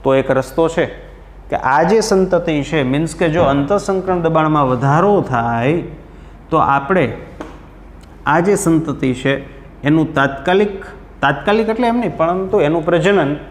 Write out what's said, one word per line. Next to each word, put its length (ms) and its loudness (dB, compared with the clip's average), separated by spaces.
તો 120 4
એક 160 0
રસ્તો 360 0
છે 180 0
કે 60 -2
આ 280 2
જે 180 4
સંતતિ 600 0
છે, 200 0
means 320 -2
કે 140 0
જો 140 2
અંતઃસંકરણ 800 0
દબાણમાં 460 2
વધારો 540 2
થાય 600 0
તો 80 0
આપણે 600 0
આ 140 2
જે 160 2
સંતતિ 580 0
છે 320 -4
એનું 300 0
તાત્કાલિક, 720 0
તાત્કાલિક 480 0
એટલે 180 0
એમ 100 0
નહીં, 200 -4
પરંતુ 440 0
એનું 240 0
પ્રજનન 500 2